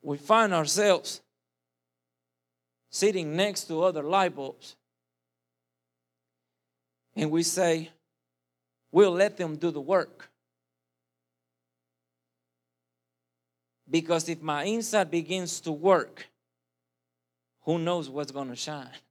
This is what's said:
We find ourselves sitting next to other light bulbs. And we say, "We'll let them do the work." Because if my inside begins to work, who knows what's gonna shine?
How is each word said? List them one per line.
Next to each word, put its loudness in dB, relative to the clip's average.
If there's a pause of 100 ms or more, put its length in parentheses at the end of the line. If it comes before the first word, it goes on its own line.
We -6
find 4
ourselves 2 (1700)
sitting 0
next -2
to -2
other 0
light 0
bulbs. -12 (2500)
And -2
we 0
say, 0 (1000)
"We'll 6
let 2
them -4
do -2
the -8
work." -2 (3500)
Because 0
if -8
my -2
inside 0
begins -4
to -6
work, 2 (1300)
who -2
knows -2
what's -8
gonna -8
shine? -12 (120)